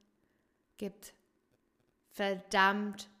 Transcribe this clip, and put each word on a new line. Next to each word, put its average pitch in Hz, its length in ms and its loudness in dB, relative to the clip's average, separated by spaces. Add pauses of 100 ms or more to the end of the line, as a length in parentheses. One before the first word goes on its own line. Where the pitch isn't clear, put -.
(760)
gibt - 360 -12 (960)
verdammt 196 1000 0 (120)